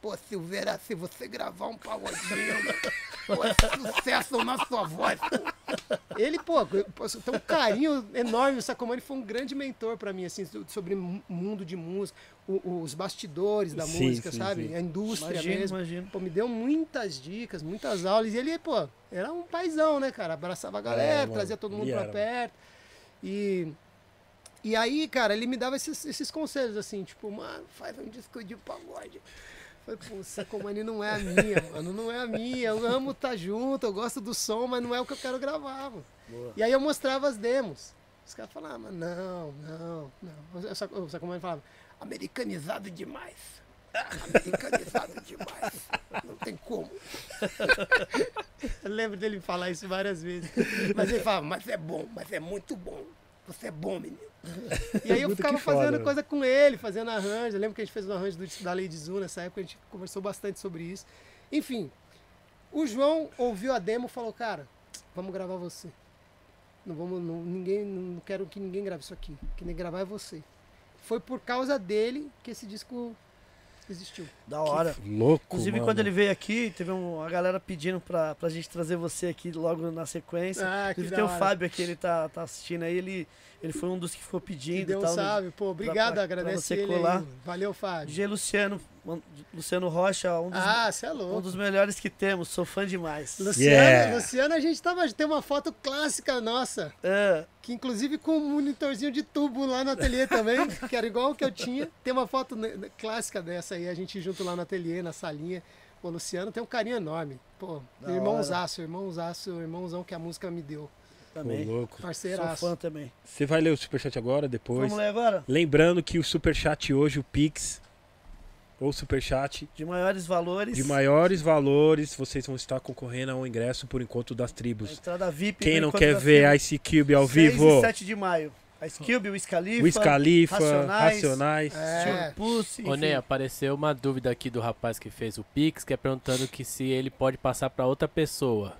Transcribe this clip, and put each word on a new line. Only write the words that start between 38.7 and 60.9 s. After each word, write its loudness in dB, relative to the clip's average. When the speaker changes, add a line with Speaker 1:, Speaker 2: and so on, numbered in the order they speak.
Speaker 1:
"Ah, -12
mas -14
não, -8
não, -12
não." -14
O -8
Sac-, -6
o -6
Sacomani -8
falava, -8
"Americanizado -8
demais. -14
Americanizado -2
demais. -10
Não -16
tem -8
como." -8
<laughs> 0
Eu -8
lembro -4
dele -4
falar -4
isso -8
várias -4
vezes. -8
Mas 2
ele 2
falava, 0
"Mas -6
é -4
bom, -8
mas -12
é -4
muito -8
bom. -12
Você -14
é -8
bom, -6
menino." -12
E 4
aí 4
eu 0
Speaker 2:
Muito 0
Speaker 1:
ficava 2
Speaker 2:
que -4
foda, 4
Speaker 1:
fazendo 4
Speaker 2:
velho. -2
Speaker 1:
coisa 0
com -2
ele, 6
fazendo -6
arranjo. -2
Eu 0
lembro -2
que -8
a -2
gente -12
fez -6
um -4
arranjo -4
do -10
disco -14
da -4
Lady -4
Zuna, -6
nessa -8
época -8
a -4
gente -16
conversou -10
bastante -6
sobre -10
isso. -10